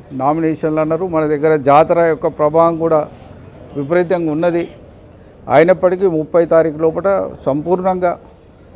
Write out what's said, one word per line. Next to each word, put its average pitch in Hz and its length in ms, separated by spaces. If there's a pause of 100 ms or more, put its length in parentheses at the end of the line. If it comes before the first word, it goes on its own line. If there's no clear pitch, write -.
(120)
నామినేషన్లు 156 680
అన్నారు. 160 260
మన 160 200
దగ్గర 156 300
జాతర 147 440
యొక్క 165 280
ప్రభావం 160 500
కూడా 160 300 (680)
విపరీతంగా 170 540
ఉన్నది. 170 360 (840)
అయినప్పటికీ 180 580
ముప్పై 160 380
తారీఖు 160 320
లోపల 175 520 (120)
సంపూర్ణంగా 180 800 (560)